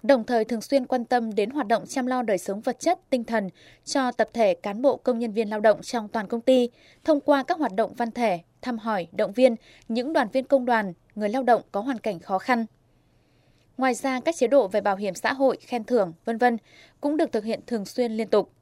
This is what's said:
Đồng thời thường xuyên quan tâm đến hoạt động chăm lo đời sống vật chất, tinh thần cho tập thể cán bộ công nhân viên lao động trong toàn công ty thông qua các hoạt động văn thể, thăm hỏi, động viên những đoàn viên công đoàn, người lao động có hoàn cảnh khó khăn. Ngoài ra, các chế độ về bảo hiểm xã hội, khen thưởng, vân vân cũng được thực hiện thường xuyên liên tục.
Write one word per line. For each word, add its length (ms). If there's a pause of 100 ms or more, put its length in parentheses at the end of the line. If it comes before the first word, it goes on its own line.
Đồng 200
thời 220
thường 160
xuyên 240
quan 200
tâm 300
đến 140
hoạt 180
động 200
chăm 180
lo 160
đời 160
sống 240
vật 180
chất, 200 (100)
tinh 140
thần 260 (360)
cho 260
tập 220
thể 200
cán 280
bộ 160
công 220
nhân 120
viên 180
lao 100
động 220
trong 260
toàn 200
công 140
ty 280 (340)
thông 160
qua 240
các 140
hoạt 180
động 180
văn 180
thể, 280 (220)
thăm 160
hỏi, 340
động 200
viên 240 (320)
những 260
đoàn 200
viên 100
công 220
đoàn, 280 (220)
người 140
lao 140
động 180 (100)
có 100
hoàn 180
cảnh 200
khó 200
khăn. 260 (1120)
Ngoài 160
ra, 260
các 160
chế 120
độ 200
về 140
bảo 140
hiểm 200
xã 180
hội, 280
khen 220
thưởng, 300 (120)
vân 120
vân 200 (440)
cũng 160
được 140
thực 120
hiện 240
thường 180
xuyên 260
liên 160
tục. 240 (100)